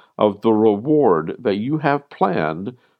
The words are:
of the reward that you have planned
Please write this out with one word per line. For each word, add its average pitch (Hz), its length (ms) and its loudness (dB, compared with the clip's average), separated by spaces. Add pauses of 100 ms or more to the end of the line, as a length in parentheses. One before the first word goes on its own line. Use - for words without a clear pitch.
(180)
of 101 240 0
the 113 100 2
reward 107 840 2
that 107 180 -2
you 127 220 -4
have 143 320 -4
planned 101 680 -4 (240)